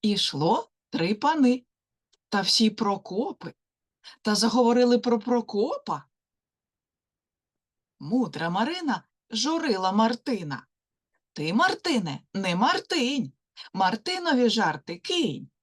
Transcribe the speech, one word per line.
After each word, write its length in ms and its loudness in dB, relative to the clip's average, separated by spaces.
Ішло 680 0
три 240 0
пани, 500 2
та 80 2
всі 300 4
Прокопи, 840 -6
та 120 0
заговорили 640 4
про 200 2
Прокопа. 880 -2
Мудра 500 -2
Марина 520 -2
журила 640 -2
Мартина: 720 -2
«Ти, 200 -4
Мартине, 680 0
не 220 -2
Мартинь, 760 0
Мартинові 760 0
жарти 500 -2
кинь». 520 -4